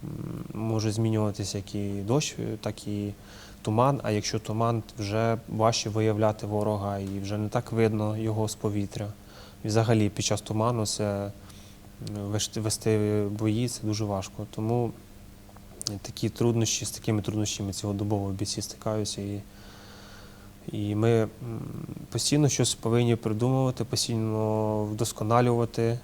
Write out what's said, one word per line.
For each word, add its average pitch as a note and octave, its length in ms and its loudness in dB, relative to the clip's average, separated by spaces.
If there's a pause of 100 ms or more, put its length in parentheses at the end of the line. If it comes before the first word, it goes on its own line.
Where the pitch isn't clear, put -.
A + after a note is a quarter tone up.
М, - 400 -8 (100)
може A2 380 0
змінюватися G#2+ 640 0
як - 180 -8
і G2+ 140 -4 (180)
дощ, C#3 320 0
е, A2 220 -4
так - 260 -6
і G#2 260 -2 (480)
туман. B2 420 4
А A2 80 0
якщо G#2 280 0
туман, A2+ 440 0 (160)
вже A2 380 2 (120)
важче A2 400 2
виявляти G#2+ 580 2
ворога G#2 520 0
і G2 200 -4
вже G2+ 180 -4
не G#2 120 -2
так A#2+ 220 -2
видно G#2+ 460 2
його A2 300 0
з - 80 -6
повітря. G2+ 520 -2 (560)
І - 40 -2
взагалі A2 420 6
під G#2+ 160 -2
час G#2+ 160 0
туману A2 440 2
це, G2+ 460 -2 (760)
м, G#2 220 -6
вести, G#2+ 300 -2
вести G#2+ 600 2 (160)
бої — A2 300 2
це - 140 -8
дуже G#2+ 220 0
важко. G2+ 400 -4 (100)
Тому A2+ 360 0 (1080)
такі - 280 -4
труднощі, A#2 560 2
з - 60 -6
такими A2 300 0
труднощами G2+ 520 -2
цілодобово G2+ 560 0
бійці G2 320 -4
стикаються. G#2+ 600 -4
І, G2+ 200 -6 (1300)
і G#2 240 -2
ми, A2+ 260 6
м, G#2+ 80 0 (840)
постійно C#3+ 380 4
щось - 260 2
повинні A#2 400 4
придумувати, B2 680 2
постійно A2 1000 0
вдосконалювати A#2 1200 2